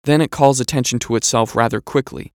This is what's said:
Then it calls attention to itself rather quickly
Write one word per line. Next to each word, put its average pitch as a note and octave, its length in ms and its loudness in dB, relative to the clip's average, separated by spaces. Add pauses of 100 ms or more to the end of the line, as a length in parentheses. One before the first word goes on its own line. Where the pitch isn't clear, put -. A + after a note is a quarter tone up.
Then D3+ 180 4
it D3+ 100 -2
calls C#3 280 4
attention B2 400 -2
to - 160 -2
itself A2+ 400 0
rather A2+ 260 0
quickly - 560 -4